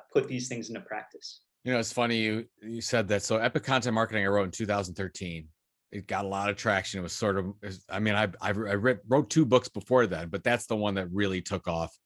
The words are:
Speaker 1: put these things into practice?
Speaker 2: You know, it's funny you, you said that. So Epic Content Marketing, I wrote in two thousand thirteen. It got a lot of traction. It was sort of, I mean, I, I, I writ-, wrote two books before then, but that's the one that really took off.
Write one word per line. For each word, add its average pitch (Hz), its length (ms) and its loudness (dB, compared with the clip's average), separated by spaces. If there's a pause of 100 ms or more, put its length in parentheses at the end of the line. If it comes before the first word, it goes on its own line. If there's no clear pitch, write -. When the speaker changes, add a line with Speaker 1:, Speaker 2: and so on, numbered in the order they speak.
(120)
Speaker 1:
put 135 140 2
these 123 220 -6
things 113 200 -8
into 113 120 -10
practice? - 640 -14 (220)
Speaker 2:
You 127 80 -2
know, 123 60 2
it's 113 140 -2
funny 117 240 2
you, 110 300 0 (140)
you 113 200 -10
said 113 280 0
that. 101 140 2
So 113 140 0
Epic 120 260 0
Content 123 320 2
Marketing, 110 300 2
I - 20 2
wrote 101 180 4
in 92 60 -4
two - 160 -6
thousand 101 280 -2
thirteen. 87 520 -8 (460)
It 98 160 -10
got 98 160 -2
a 98 40 -4
lot 98 220 -2
of 98 60 0
traction. 98 420 0
It 90 60 -4
was 85 80 -8
sort 98 260 0
of, 98 160 -4 (340)
I 98 120 -4
mean, 107 140 2
I, 107 100 4 (160)
I, - 80 -2
I - 20 0
writ-, 104 560 2
wrote 131 240 2
two 156 160 6
books 120 220 6
before 120 380 2
then, 85 220 -4
but 90 140 -6
that's 120 240 0
the 113 80 -2
one 104 200 0
that 95 180 -2
really 95 280 0
took 90 280 -6
off. 82 380 -2